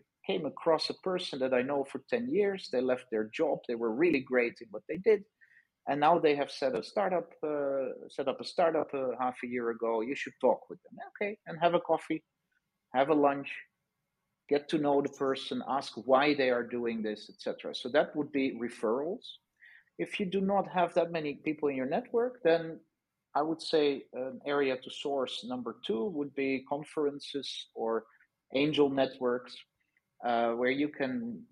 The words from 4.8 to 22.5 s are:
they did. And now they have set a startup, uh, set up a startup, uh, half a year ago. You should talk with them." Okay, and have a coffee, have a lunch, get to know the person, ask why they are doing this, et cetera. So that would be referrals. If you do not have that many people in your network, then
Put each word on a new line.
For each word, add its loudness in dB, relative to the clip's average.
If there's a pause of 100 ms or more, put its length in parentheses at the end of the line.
they -6
did. 4 (640)
And 0
now 6
they 6
have -2
set 0
a -2
startup, 0 (140)
uh, -2
set -4
up -2
a -10
startup, 2
uh, -2
half -2
a -6
year -2
ago. 0
You -2
should -8
talk 2
with -14
them." -20 (120)
Okay, -6 (100)
and -10
have 4
a 4
coffee, -2 (720)
have 4
a 4
lunch, -2 (1000)
get 0
to 0
know 4
the -4
person, -4
ask -4 (180)
why 6
they 4
are 2 (120)
doing -2
this, -6
et -20
cetera. -6
So -8
that 2
would -4
be 0
referrals. -2 (760)
If -6
you 0
do -2
not 2
have 2
that 2
many -4 (120)
people 0
in 0
your -2 (100)
network, -2
then 2 (540)